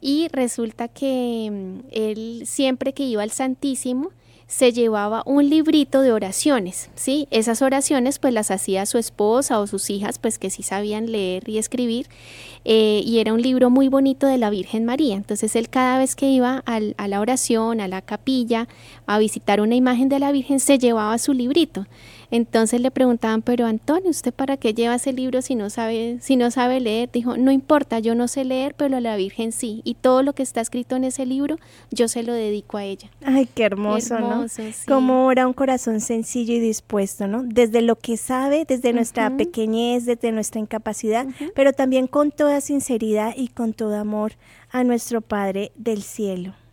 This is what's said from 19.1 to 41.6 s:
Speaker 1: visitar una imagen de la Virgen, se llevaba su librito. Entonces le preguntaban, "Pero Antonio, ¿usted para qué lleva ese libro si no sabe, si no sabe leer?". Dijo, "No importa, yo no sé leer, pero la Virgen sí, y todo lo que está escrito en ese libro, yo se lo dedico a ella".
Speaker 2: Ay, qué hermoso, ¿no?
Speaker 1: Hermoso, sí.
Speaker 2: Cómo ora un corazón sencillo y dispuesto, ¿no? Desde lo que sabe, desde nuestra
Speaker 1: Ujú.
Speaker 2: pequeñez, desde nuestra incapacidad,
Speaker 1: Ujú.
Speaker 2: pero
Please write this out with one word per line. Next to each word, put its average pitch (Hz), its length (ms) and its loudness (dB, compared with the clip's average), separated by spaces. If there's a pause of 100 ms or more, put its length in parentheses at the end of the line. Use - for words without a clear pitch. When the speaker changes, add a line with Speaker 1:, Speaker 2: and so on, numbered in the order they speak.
Speaker 1:
visitar 208 440 0
una 220 120 2
imagen 254 360 4
de 277 100 0
la 277 120 0
Virgen, 277 280 0
se 277 180 4
llevaba 233 400 2
su 285 160 0
librito. 254 540 0 (440)
Entonces 233 500 2
le 254 80 2
preguntaban, 233 540 2
"Pero 240 240 2
Antonio, 302 420 0
¿usted 254 240 -2
para 269 240 -2
qué 226 160 0
lleva 233 220 0
ese 254 180 -2
libro 254 300 -2
si - 100 -4
no 208 160 -2
sabe, 226 520 -4
si - 140 2
no 240 140 4
sabe 254 320 0
leer?". 233 320 -2
Dijo, 240 240 -2
"No 254 140 4
importa, 269 480 2
yo 226 160 0
no 240 120 0
sé 269 180 -4
leer, 262 300 -4
pero 269 240 0
la 226 160 -4
Virgen 208 360 -4
sí, 220 340 -8
y 240 80 -4
todo 254 300 4
lo 277 100 0
que - 80 -6
está 254 180 -4
escrito 247 360 -6
en 254 80 -2
ese 262 240 -4
libro, 277 300 -2 (340)
yo 233 160 2
se 233 160 -4
lo 233 100 -4
dedico 214 440 -4
a 202 60 -6
ella". 196 260 -10 (140)
Speaker 2:
Ay, 269 300 4
qué 233 100 0
hermoso, 214 560 0
¿no? 240 120 0
Speaker 1:
Hermoso, 233 320 -4
sí. 220 240 -10
Speaker 2:
Cómo 262 400 4
ora 254 180 4
un 254 80 0
corazón 247 480 -2
sencillo 233 540 -4
y 233 40 2
dispuesto, 214 680 -2
¿no? 220 160 -4
Desde 233 400 2
lo 233 120 4
que 226 220 -6
sabe, 277 500 0
desde 247 240 0
nuestra 233 360 0
Speaker 1:
Ujú. 262 100 -4
Speaker 2:
pequeñez, 240 680 -2
desde 233 260 -2
nuestra 220 280 -4
incapacidad, 220 680 -4
Speaker 1:
Ujú. 285 260 -10
Speaker 2:
pero 269 200 4